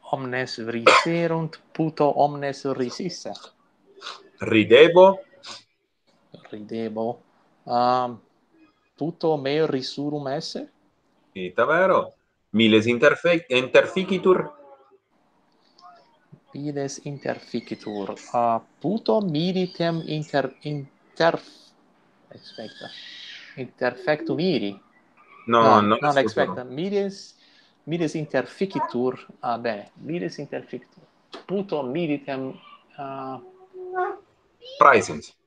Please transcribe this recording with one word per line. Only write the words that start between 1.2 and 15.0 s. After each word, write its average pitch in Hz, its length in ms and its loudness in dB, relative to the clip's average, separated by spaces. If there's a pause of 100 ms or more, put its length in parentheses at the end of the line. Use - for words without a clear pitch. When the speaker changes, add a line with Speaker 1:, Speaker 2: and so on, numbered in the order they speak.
Speaker 1:
puto 156 360 0
omnes 143 560 -2
risisse. 131 680 -6 (1040)
Speaker 2:
Ridebo? 156 800 8 (1300)
Speaker 1:
Ridebo. 110 720 -6 (440)
Um, 123 540 0 (800)
puto 160 400 -2
me 147 300 0
risurum 143 640 -4
esse? 165 400 -8 (680)
Speaker 2:
Ita 92 280 -2
vero. 165 480 2 (380)
Miles 110 360 4
interfe-, 147 600 2
interficitur? 175 1040 2 (2000)